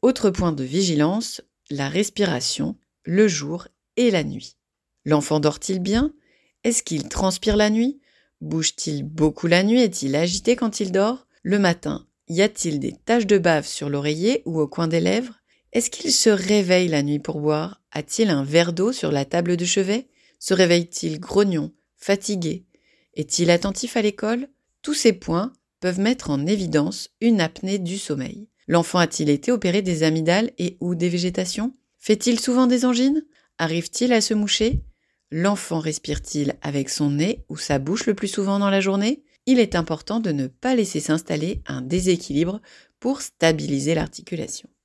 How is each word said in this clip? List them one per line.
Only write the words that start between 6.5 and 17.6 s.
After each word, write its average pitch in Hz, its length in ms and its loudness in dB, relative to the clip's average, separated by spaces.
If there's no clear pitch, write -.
Est-ce 233 180 0
qu'il - 280 -6
transpire 196 480 0
la 208 120 4
nuit ? 233 300 0
Bouge-t-il 156 640 -4
beaucoup 156 440 -2
la 175 160 4
nuit ? 233 180 4
Est-il 143 340 0
agité 180 400 0
quand 226 240 -4
il 185 140 -4
dort ? 208 340 0
Le 196 180 0
matin, 170 480 0
y 170 120 0
a-t-il 180 380 0
des - 140 -6
taches 226 340 0
de 202 100 6
bave 165 300 2
sur - 220 -8
l'oreiller 151 560 0
ou 160 160 -2
au 147 60 0
coin 165 200 -2
des 160 140 2
lèvres ? 220 400 0
Est-ce 233 160 0
qu'il 311 240 -4
se - 160 4
réveille 185 580 4
la 151 160 2
nuit 147 160 0
pour 147 220 -8
boire ? 151 400 -2